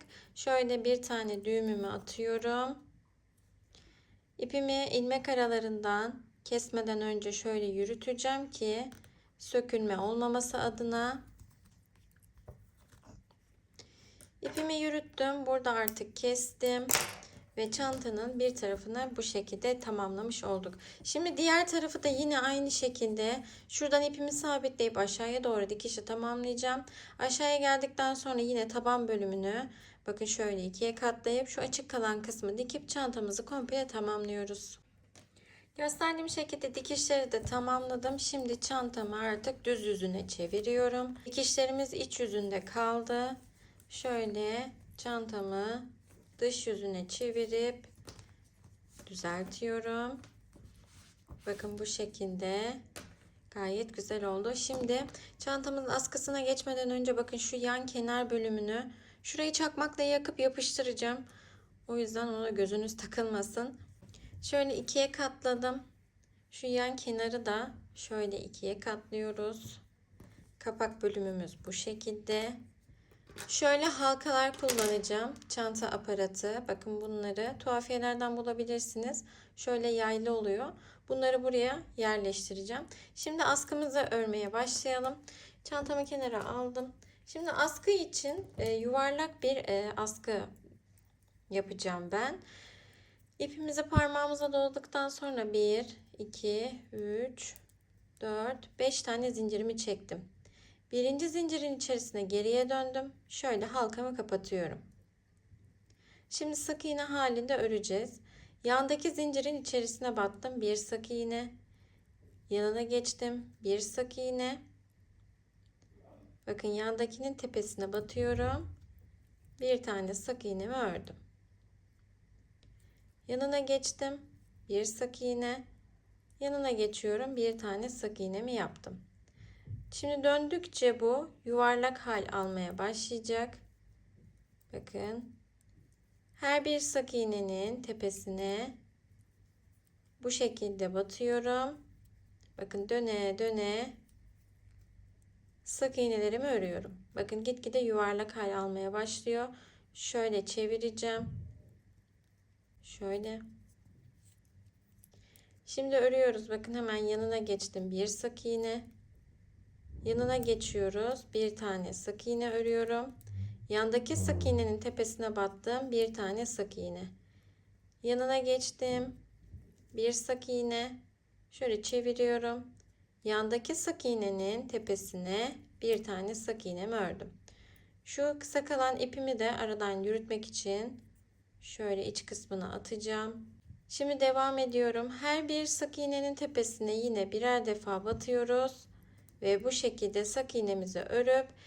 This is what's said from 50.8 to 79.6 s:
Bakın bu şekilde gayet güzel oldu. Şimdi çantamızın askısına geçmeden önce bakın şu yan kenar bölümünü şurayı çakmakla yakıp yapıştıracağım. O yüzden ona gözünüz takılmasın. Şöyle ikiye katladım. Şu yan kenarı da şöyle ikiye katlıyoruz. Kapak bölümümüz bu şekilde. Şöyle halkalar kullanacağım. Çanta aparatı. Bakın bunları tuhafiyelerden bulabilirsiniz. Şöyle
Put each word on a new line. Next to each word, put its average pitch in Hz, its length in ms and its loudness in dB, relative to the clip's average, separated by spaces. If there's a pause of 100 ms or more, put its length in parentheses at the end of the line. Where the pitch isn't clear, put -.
Bakın 208 340 -6
bu 214 60 -4
şekilde 202 920 -2 (720)
gayet 202 440 -2
güzel 202 300 -4
oldu. 196 300 0
Şimdi 254 500 0 (340)
çantamızın 277 500 -2
askısına 277 520 0
geçmeden 262 480 0
önce 247 280 2
bakın 240 200 -2
şu - 180 -2
yan 247 300 0
kenar 240 440 0
bölümünü 220 640 0 (320)
şurayı 302 280 0
çakmakla 294 520 2
yakıp 285 360 2
yapıştıracağım. 254 840 0 (640)
O 233 100 -2
yüzden 226 300 0
ona 226 220 -2
gözünüz 208 480 0
takılmasın. 220 800 -2 (640)
Şöyle 277 340 2
ikiye 269 340 2
katladım. 262 720 0 (680)
Şu - 160 -8
yan 247 280 2
kenarı 226 500 -2
da 220 260 0 (240)
şöyle 208 440 -2
ikiye 202 400 -6
katlıyoruz. 214 1000 -6 (800)
Kapak 220 420 -2
bölümümüz 190 640 0
bu 190 80 -6
şekilde. 214 840 -2 (920)
Şöyle 285 380 6
halkalar 269 720 4
kullanacağım. 220 800 2 (140)
Çanta 226 380 -2
aparatı. 202 800 -2
Bakın 214 340 -4
bunları 214 580 -4
tuhafiyelerden 240 800 0
bulabilirsiniz. 233 880 -2 (300)
Şöyle 240 320 0